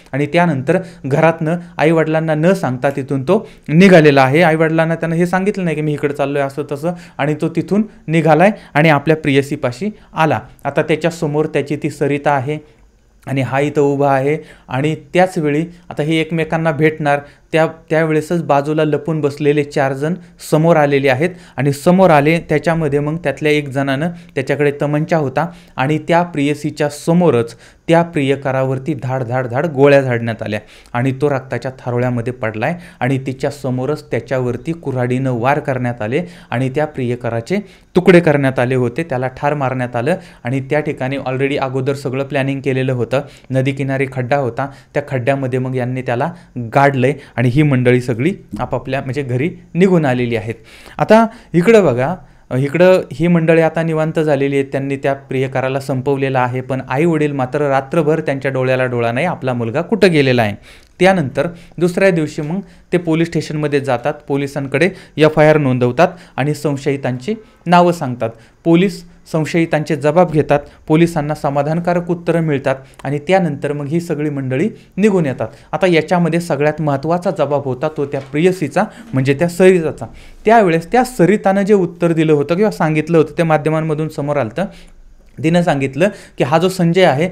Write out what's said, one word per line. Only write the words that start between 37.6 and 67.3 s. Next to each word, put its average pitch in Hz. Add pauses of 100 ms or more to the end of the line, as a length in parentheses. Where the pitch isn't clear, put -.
तुकडे 175
करण्यात 143
आले 127
होते, 127
त्याला 127
ठार 143
मारण्यात 127
आलं. 135 (280)
आणि 131
त्या 139
ठिकाणी 139
already 135
अगोदर 135
सगळं 131
प्लॅनिंग 135
केलेलं 131
होतं, 123 (300)
नदी 131
किनारी 135
खड्डा 127
होता, 135 (260)
त्या 147
खड्ड्यामध्ये 131
मग 127
यांनी 127
त्याला 131 (260)
गाडलंय 135 (220)
आणि 123
ही 143
मंडळी 127
सगळी 127 (260)
आपापल्या, 131
म्हणजे 139
घरी 131 (220)
निघून 175
आलेली 123
आहेत. 110 (420)
आता 214 (260)
इकडं 196
बघा, 135 (420)
इकडं 170 (100)
ही 156
मंडळी 165
आता 160
निवांत 156
झालेली 139
आहेत, 139
त्यांनी 139
त्या 139
प्रियकराला 131
संपवलेलं 135
आहे, 127
पण 131
आई 135
वडील 151
मात्र 139
रात्रभर 147
त्यांच्या 139
डोळ्याला 127
डोळा 120
नाही, 131
आपला 131
मुलगा 120
कुठं 185
गेलेला 131
आहे. 104 (440)
त्यानंतर 165 (300)
दुसऱ्या 180
दिवशी 160
मग 160 (340)
ते 180
पोलीस 165
स्टेशनमध्ये 151
जातात, 131
पोलिसांकडे 143 (280)
एफ 156
आय 151
आर 156
नोंदवतात 127 (300)
आणि 147
संशयितांची 139 (300)